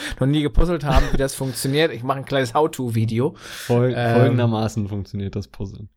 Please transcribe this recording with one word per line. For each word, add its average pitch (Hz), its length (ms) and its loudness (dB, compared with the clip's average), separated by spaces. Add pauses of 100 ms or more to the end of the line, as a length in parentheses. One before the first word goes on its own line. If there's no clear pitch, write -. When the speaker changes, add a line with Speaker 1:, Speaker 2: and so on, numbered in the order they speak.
(180)
Speaker 1:
noch 127 80 2
nie 147 160 2
gepuzzelt 156 420 2
haben, 139 280 4
wie - 60 0
das 135 160 0
funktioniert. 139 580 -2
Ich 113 100 -10
mache 131 160 -2
ein 131 60 -10
kleines 131 300 0
How-To-Video. 123 840 0
Speaker 2:
Fol-, 123 560 0
Speaker 1:
Ähm, 120 220 0
Speaker 2:
folgendermaßen 117 720 2
funktioniert 98 480 -6
das 98 120 -8
Puzzeln. 101 480 -12